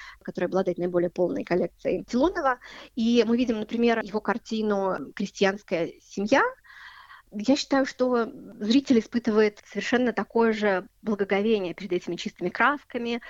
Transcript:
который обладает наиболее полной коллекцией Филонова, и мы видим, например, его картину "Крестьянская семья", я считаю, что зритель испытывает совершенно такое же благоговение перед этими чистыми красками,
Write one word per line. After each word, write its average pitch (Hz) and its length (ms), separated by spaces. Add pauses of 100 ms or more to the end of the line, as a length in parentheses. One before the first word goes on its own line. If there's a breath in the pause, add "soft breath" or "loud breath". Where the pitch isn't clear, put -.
(240 loud breath)
который 180 220
обладает 185 320
наиболее 175 320
полной - 340
коллекцией - 640
Филонова, 269 500 (360 loud breath)
и 233 320
мы 233 100
видим, 233 220
например, 226 440
его 208 180
картину 202 920
"Крестьянская 190 840
семья", 240 420 (880 loud breath)
я 214 220
считаю, 269 300
что 247 420 (320)
зритель 233 400
испытывает 214 640
совершенно 240 480
такое 226 400
же 202 340 (140)
благоговение 202 720
перед 190 200
этими 175 240
чистыми 180 320
красками, 240 800